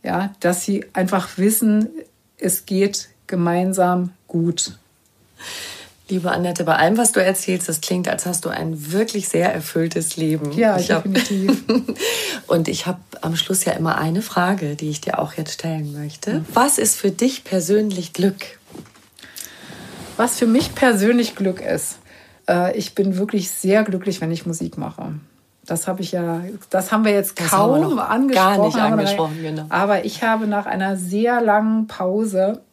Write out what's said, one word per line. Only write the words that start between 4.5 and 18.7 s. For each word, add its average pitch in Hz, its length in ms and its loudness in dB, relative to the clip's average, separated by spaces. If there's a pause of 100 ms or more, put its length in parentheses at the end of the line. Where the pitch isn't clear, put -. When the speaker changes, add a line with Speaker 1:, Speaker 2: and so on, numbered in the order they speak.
Speaker 2:
Liebe 180 220 -2
Annette, 175 320 -2
bei 160 140 4
allem, 180 200 4
was 226 140 4
du 202 100 2
erzählst, 185 480 0
das 160 120 -4
klingt, 180 260 -2
als - 200 -4
hast 180 180 -6
du 165 40 -4
ein 160 440 -6
wirklich 208 360 -2
sehr 170 240 2
erfülltes 165 640 -2
Leben. 156 360 -2
Speaker 1:
Ja, 208 260 4
Speaker 2:
Ich 180 140 0
hab 165 100 0
Speaker 1:
definitiv. 202 600 0 (400)
Speaker 2:
<laughs> 427 420 -4
Und 165 220 2
ich - 180 -4
hab 180 140 -6 (220)
am 165 120 -2
Schluss 185 300 -2
ja 175 80 0
immer 160 260 0
eine 165 240 0
Frage, 175 540 0
die 151 140 -4
ich 151 100 -6
dir - 180 -2
auch 151 160 -4
jetzt 160 200 -6
stellen 156 380 -6
möchte. 147 420 -6
Speaker 1:
Mhm. 160 200 -2
Speaker 2:
Was 269 240 4
ist 220 180 2
für 196 140 0
dich 262 320 0
persönlich 185 680 0
Glück? 190 240 0 (1800)